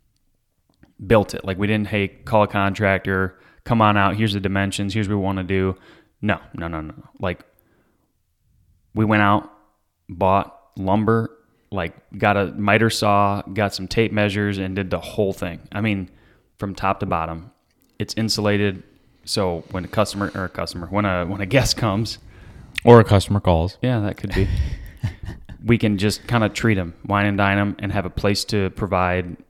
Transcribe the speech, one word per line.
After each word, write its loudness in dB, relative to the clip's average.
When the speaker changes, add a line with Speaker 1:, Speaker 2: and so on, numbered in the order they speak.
Speaker 1:
built 4
it. -10
Like, -4
we -2
didn't, 0
"Hey, 0
call 0
a 2
contractor, 0
come 2
on 6
out, 2
here's 0
the -2
dimensions, -2
here's -2
what 0
we 0
wanna -2
do." 0
No, -2
no, -10
no, -8
no, -12
no. -20
Like, -4
we 2
went 4
out, 2
bought 0
lumber, 0
like, -6
got 4
a 2
miter 2
saw, 2
got -2
some -8
tape 0
measures, 0
and -4
did -4
the -4
whole -4
thing. -8
I -6
mean, -2
from -6
top -2
to -4
bottom. -4
It's -6
insulated, 0
so -4
when -6
a -12
customer, -2
or -4
a -6
customer, -8
when 0
a, 0
when -6
a -6
guest 0
comes -2
Speaker 2:
Or 12
a 8
customer 4
calls. 2
Speaker 1:
Yeah, 0
that -4
could -8
be. 2
Speaker 2:
<laughs> -2
Speaker 1:
We 2
can 2
just -2
kinda 2
treat 0
'em, -6
wine 0
and 0
dine 2
'em, 0
and -4
have -2
a -8
place -2
to -2
provide -2